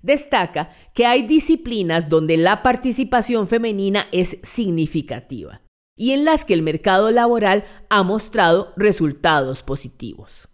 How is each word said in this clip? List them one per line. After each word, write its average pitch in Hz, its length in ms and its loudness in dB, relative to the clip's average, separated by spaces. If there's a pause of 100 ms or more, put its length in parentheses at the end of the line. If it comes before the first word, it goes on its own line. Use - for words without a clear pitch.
destaca 196 640 -2 (240)
que 240 140 2
hay 247 160 2
disciplinas 220 840 0
donde 160 280 2
la 185 240 2
participación 247 840 0
femenina 202 640 -2
es 180 320 -2
significativa 147 1200 -6 (340)
y 247 140 -2
en 285 140 0
las 311 200 0
que 196 80 0
el 165 80 2
mercado 185 480 0
laboral 226 560 2 (240)
ha 202 140 4
mostrado 196 760 0
resultados 156 840 0
positivos. - 920 -12